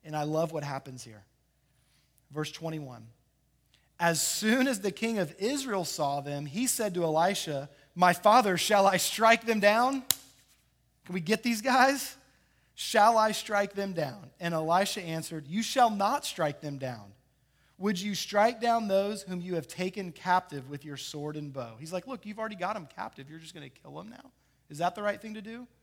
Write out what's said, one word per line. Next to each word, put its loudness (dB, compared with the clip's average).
And -8
I -2
love 0
what -6
happens -10
here. -20
Verse -6
twenty-one. -10
As 4
soon 2
as 0
the 0
king -2
of -2
Israel -2
saw -2
them, -6
he -2
said -2
to 0
Elisha, 0
"My 6
father, 6
shall 6
I 6
strike 4
them 2
down?" 4
Can -10
we -2
get 0
these -2
guys? 2
"Shall 4
I 4
strike -2
them -4
down?" -6
And -2
Elisha 0
answered, -8
"You -4
shall 4
not -2
strike -4
them -10
down. -10
Would -2
you -4
strike 2
down 0
those 0
whom -8
you -6
have -4
taken -6
captive -2
with -12
your -12
sword -10
and -10
bow?" -10
He's -14
like, -6
"Look, -12
you've -12
already -8
got -4
'em -12
captive. -14
You're -16
just -20
gonna -16
kill -18
'em -16
now? -20
Is -14
that 0
the -8
right -2
thing -12
to -12
do? -14